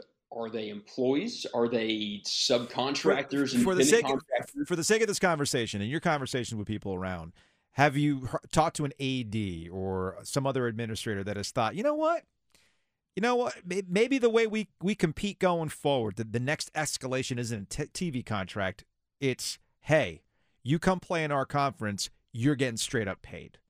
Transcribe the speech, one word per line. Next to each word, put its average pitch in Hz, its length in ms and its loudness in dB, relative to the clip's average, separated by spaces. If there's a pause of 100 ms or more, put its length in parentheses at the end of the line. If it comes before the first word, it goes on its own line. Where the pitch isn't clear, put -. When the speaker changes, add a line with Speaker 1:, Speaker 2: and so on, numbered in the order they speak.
(300)
Speaker 1:
are 113 200 -6
they 110 180 -6
employees? 131 840 -2
Are 120 140 4
they 110 580 0
subcontractors, 135 1300 0
Speaker 2:
For, 123 60 4
for - 160 4
the 180 60 6
Speaker 1:
independent 131 80 6
Speaker 2:
sake 233 160 6
of, 135 60 2
Speaker 1:
contractors? 135 580 -4
Speaker 2:
for 180 80 0
the 165 80 -2
sake 220 160 4
of 220 80 2
this 196 100 -2
conversation 143 640 0
and 104 100 -2
your 156 100 -2
conversations 131 580 -2
with 104 100 -4
people 104 260 -4
around, 90 380 -6 (400)
have 139 240 4
you 147 240 2
he-, - 320 -8
talked 160 240 2
to 156 80 -2
an 139 140 -6
A 131 240 -2
D 98 500 -4
or 95 520 -4
some 135 220 -2
other 127 200 0
administrator 110 580 -4
that 98 120 -4
has 101 140 -6
thought, 113 240 0
"You 185 80 -4
know 294 120 0
what? 311 300 0 (920)
You 190 60 -2
know 247 140 2
what? 233 300 -2
May-, 180 220 -2
maybe 240 300 4
the 233 100 4
way 226 180 6
we, 214 220 -2 (140)
we 196 120 2
compete 190 440 0
going 170 320 2
forward, 120 460 0
the, 113 80 -4
the 113 160 -2
next 143 340 -4
escalation 131 640 -2
isn't 113 360 -6
a 147 100 -4
t-, - 80 -8
T 175 180 -4
V 127 120 -4
contract. 95 640 -4 (360)
It's, - 380 -2 (220)
hey, 117 420 2 (400)
you 143 160 2
come 185 220 2
play 165 240 -2
in 147 80 -2
our 139 140 0
conference, 123 640 -2 (220)
you're 127 240 2
getting 123 200 0
straight 110 320 0
up 95 140 -6
paid." - 360 -16 (120)